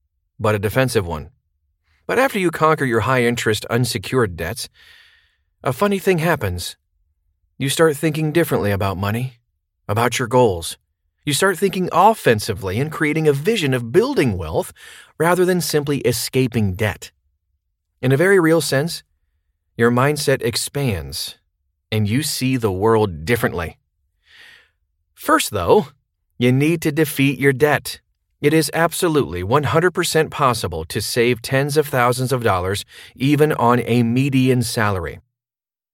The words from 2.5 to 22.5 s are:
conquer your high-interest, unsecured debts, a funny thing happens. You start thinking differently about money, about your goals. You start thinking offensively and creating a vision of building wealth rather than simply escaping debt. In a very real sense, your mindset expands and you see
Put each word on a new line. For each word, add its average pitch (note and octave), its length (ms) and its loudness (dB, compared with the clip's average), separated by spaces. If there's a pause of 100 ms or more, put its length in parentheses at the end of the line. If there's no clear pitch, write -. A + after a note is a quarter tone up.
conquer D#3 340 2
your A2+ 160 2
high-interest, A#2+ 640 0
unsecured A#2+ 720 -2
debts, E2+ 340 -8 (960)
a B2+ 100 -2
funny G3+ 240 0
thing F#3 220 0
happens. B2 580 -2 (800)
You C3+ 120 -4
start D#3+ 260 2
thinking D#3 360 -2
differently C#3 380 0
about G2 280 -2
money, G#2+ 380 -4 (520)
about A#2+ 320 0
your B2 80 -2
goals. G#2+ 500 2 (480)
You C#3+ 80 -2
start F#3+ 240 0
thinking F#3 340 -2
offensively A2+ 880 2
and D3+ 120 -4
creating D#3 360 -2
a D3 60 6
vision D3+ 400 0
of A#2+ 200 -4
building F#3 440 2
wealth F2 340 -4 (460)
rather F3 280 2
than F3+ 160 2
simply D3 380 -2
escaping A#2+ 720 0
debt. - 380 -4 (920)
In B2+ 100 0
a C3+ 60 4
very F#3 240 4
real D#3+ 200 4
sense, D#3 420 -2 (720)
your A#2 120 4
mindset C#3 540 0
expands G#2 960 -6 (540)
and G#2+ 180 0
you B2 120 0
see C3 360 -2